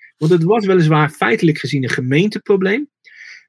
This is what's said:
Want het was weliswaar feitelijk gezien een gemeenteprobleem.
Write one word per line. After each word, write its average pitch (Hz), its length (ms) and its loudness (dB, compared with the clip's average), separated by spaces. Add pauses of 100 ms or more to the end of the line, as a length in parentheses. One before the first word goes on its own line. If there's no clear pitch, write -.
(180)
Want 156 140 -2
het 170 120 2
was 202 220 0
weliswaar 156 440 2
feitelijk 175 480 0
gezien 135 260 -4
een 120 60 -4
gemeenteprobleem. 196 1000 -2 (600)